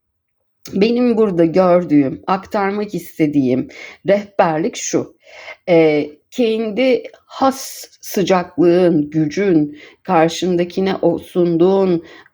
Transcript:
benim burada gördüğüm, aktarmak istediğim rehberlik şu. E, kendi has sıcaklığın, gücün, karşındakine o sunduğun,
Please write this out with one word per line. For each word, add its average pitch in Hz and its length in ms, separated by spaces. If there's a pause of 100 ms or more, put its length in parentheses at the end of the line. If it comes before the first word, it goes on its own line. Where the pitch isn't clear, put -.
(760)
benim 233 420
burada 190 280
gördüğüm, 165 840
aktarmak 202 680
istediğim 143 760 (380)
rehberlik 190 680
şu. - 400 (520)
E, 156 380 (240)
kendi 226 720 (240)
has - 580 (160)
sıcaklığın, 175 1120
gücün, 156 680 (240)
karşındakine 180 920
o 165 220
sunduğun, 175 840 (300)